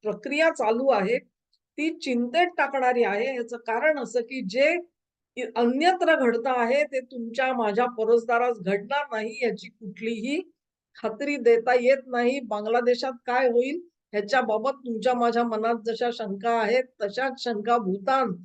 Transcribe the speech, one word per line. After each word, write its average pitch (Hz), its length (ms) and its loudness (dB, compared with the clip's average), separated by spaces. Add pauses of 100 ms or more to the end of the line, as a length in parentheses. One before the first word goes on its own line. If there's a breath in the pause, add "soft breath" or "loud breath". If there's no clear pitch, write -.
प्रक्रिया 277 480 0
चालू 247 380 0
आहे 247 300 2 (600)
ती 320 200 -4
चिंतेत 247 500 0 (100)
टाकणारी 262 460 2
आहे. 226 320 -2
याचं 240 200 -8
कारण 277 420 0
असं 240 220 -4
की 247 280 -8
जे 277 280 2 (600)
इ-, 247 80 -6 (120)
अन्यत्र 320 640 2
घडतं 240 300 0
आहे 254 340 2
ते 277 160 -4
तुमच्या 254 520 -4
माझ्या 226 340 0
परसदारास 233 760 2
घडणार 202 520 -2
नाही 220 300 -6
याची 220 260 -4
कुठलीही 226 720 -6 (640)
खात्री 277 340 -4
देता 233 380 4
येत 262 320 4
नाही. 247 340 0
बांगलादेशात 240 720 0 (140)
काय 254 220 2
होईल 262 320 2 (320)
ह्याच्याबाबत 220 580 0 (160)
तुमच्या 233 280 0
माझ्या 233 300 2
मनात 226 300 0 (120)
जशा 233 260 -2
शंका 214 380 -4
आहेत 233 340 2 (180)
तशाच 254 420 -4
शंका 233 340 0
भूतान 202 540 0 (120)